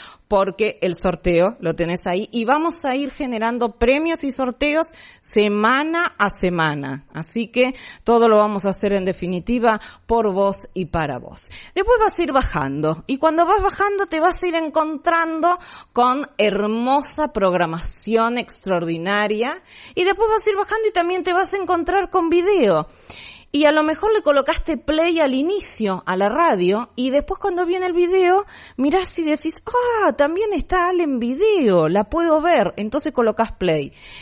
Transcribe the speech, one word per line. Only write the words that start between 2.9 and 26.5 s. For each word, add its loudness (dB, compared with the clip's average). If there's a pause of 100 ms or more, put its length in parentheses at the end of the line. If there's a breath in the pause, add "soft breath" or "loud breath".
ir -4
generando -4
premios 0
y -4
sorteos -2 (280 loud breath)
semana 0
a 2
semana. -2
Así -6
que 0 (280 loud breath)
todo 4
lo 6
vamos 2
a 0
hacer -2
en 0
definitiva -2 (260 loud breath)
por 0
vos -2
y -4
para -4
vos. -16 (240 loud breath)
Después 2
vas 0
a 0
ir -2
bajando -2
y -4
cuando 2
vas 2
bajando -2
te -4
vas 0
a -2
ir -2
encontrando 0 (340 loud breath)
con 0 (120)
hermosa 0
programación -2
extraordinaria -4 (340 loud breath)
y 0
después 2
vas 0
a 2
ir 0
bajando -2
y -4
también 0
te -2
vas 0
a -4
encontrar -2
con 0
video. 2 (680 loud breath)
Y 4
a 6
lo 2
mejor 0
le 0
colocaste 0
play 0
al 2
inicio -2
a -2
la 2
radio 2